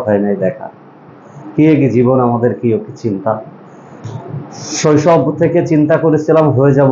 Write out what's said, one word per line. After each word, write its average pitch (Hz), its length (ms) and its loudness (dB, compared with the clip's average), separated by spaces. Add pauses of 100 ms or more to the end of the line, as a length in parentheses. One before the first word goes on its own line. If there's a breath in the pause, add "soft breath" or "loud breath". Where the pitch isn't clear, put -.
হয় 104 180 2
নাই 101 120 -2 (100)
দেখা। - 220 -6 (880)
কি 156 80 0 (120)
এক 135 80 2 (140)
জীবন 127 300 2
আমাদের, 120 340 0
কি 120 80 -2 (100)
এক - 80 -8 (160)
চিন্তা। 104 300 -4 (1500)
শৈশব 160 440 2 (180)
থেকে 170 180 0 (120)
চিন্তা 151 320 2
করেছিলাম 156 420 2 (120)
হয়ে 139 200 4
যাব 135 140 4